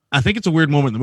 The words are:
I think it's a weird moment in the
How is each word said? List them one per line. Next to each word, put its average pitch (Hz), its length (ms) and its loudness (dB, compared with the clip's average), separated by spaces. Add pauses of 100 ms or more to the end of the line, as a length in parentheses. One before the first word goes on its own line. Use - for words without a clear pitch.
(100)
I 139 100 0
think 202 160 0
it's 226 100 -8
a 185 40 0
weird 160 200 2
moment 143 180 2
in 117 60 -4
the 110 80 -6